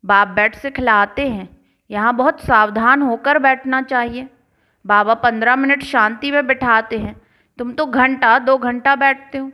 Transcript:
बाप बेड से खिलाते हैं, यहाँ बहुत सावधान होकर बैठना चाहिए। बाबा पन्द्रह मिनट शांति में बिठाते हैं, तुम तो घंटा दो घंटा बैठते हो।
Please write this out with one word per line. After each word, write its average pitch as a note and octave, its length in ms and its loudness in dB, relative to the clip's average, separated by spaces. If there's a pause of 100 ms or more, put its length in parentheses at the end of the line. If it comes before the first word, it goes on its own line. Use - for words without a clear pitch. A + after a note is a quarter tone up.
बाप G3+ 220 4
बेड G#3 280 0
से C#4 160 -10
खिलाते A#3 580 0
हैं, F#3+ 280 -10 (340)
यहाँ A3 240 0
बहुत C#4 260 -2
सावधान A3+ 600 2
होकर C#4 380 0
बैठना C4 420 0
चाहिए। B3 460 -6 (580)
बाबा G#3 280 2
पन्द्रह A#3 420 0
मिनट C4+ 280 0
शांति A#3 480 -2
में C#4 160 0
बिठाते A#3 500 0
हैं, G#3+ 240 -10 (360)
तुम A#3+ 160 -10
तो D4+ 120 -2
घंटा B3+ 540 2
दो C4 180 2
घंटा B3 380 -2
बैठते C4+ 420 -2
हो। C4+ 160 -10